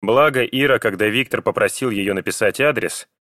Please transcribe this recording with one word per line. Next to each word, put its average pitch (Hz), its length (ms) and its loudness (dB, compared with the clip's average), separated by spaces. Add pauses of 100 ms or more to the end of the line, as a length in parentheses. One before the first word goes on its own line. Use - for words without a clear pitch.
Благо, 127 420 2
Ира, 131 360 2
когда 104 280 0
Виктор 117 340 -2
попросил 107 480 0
её 101 240 -2
написать 95 460 -2
адрес, 123 480 -2 (260)